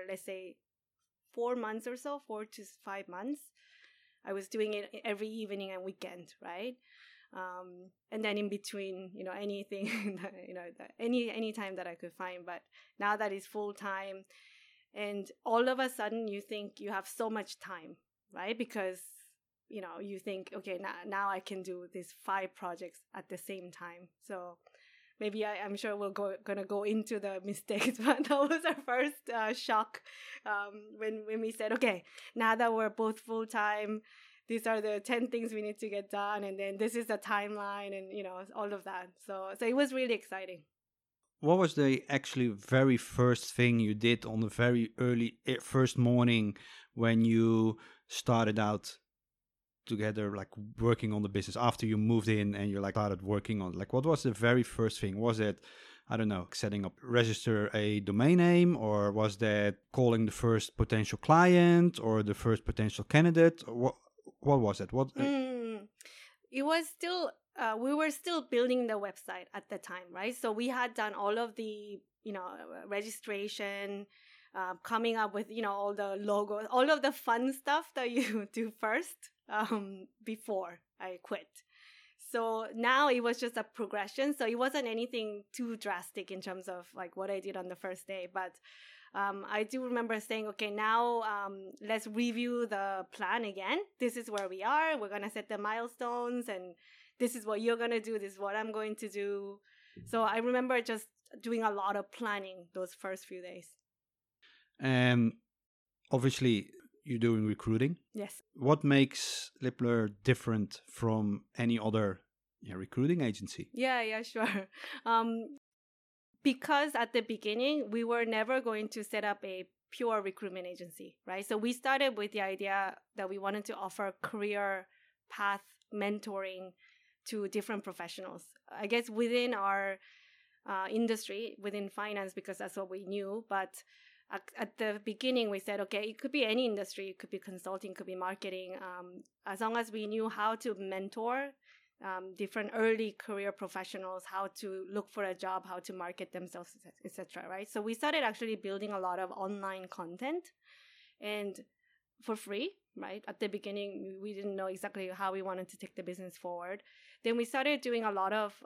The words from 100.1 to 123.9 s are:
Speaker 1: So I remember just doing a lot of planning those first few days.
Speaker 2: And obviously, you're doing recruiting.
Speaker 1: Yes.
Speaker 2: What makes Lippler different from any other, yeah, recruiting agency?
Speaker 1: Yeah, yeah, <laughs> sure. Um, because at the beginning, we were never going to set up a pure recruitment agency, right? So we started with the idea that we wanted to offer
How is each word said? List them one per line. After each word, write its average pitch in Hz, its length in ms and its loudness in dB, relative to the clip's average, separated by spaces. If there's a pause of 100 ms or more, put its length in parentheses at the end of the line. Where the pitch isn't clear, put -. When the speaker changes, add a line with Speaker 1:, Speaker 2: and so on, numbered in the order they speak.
Speaker 1:
So 233 60 2 (180)
I - 20 0 (120)
remember 254 260 2 (180)
just 214 140 -6 (340)
doing 226 220 0
a 220 80 4 (100)
lot 202 140 2
of 202 100 -2 (140)
planning 196 380 -4 (200)
those 185 160 -4 (100)
first 190 220 -6
few 185 160 -14
days. 175 260 -16 (1120)
Speaker 2:
And 123 540 6 (800)
obviously, 127 440 4 (480)
you're 120 260 0
doing 110 180 4
recruiting. 113 500 2 (160)
Speaker 1:
Yes. 208 200 -8 (200)
Speaker 2:
What 147 300 2
makes - 680 4 (100)
Lippler 120 480 2 (140)
different 113 580 2 (180)
from 107 460 2 (120)
any 117 220 2
other, 107 420 0 (400)
yeah, 95 140 -10
recruiting 135 460 0
agency? 104 520 -4
Speaker 1:
Yeah, 254 280 0
yeah, 220 260 -4
<laughs> - 60 -18
sure. 202 340 -2 (380)
Um, 226 540 2 (840)
because 285 520 2
at 233 160 0
the 247 100 2
beginning, 233 540 0 (160)
we 233 120 0
were 233 220 2
never 226 360 0
going 220 280 -2
to 214 140 -8
set 208 200 -4
up 202 200 -2
a 185 220 -8 (260)
pure 226 300 0
recruitment 190 460 -8
agency, 175 420 -14 (160)
right? 190 200 -6
So 208 120 0
we 233 160 0
started 262 440 2
with 208 140 -4
the 208 100 -4
idea 196 540 -2 (220)
that 196 120 -4
we 202 80 -6
wanted 196 280 -4
to 220 100 -8
offer 196 460 -6